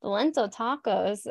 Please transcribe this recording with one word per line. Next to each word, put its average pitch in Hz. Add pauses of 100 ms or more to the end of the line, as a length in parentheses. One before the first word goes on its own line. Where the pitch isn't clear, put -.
the -
lentil 226
tacos. 208 (100)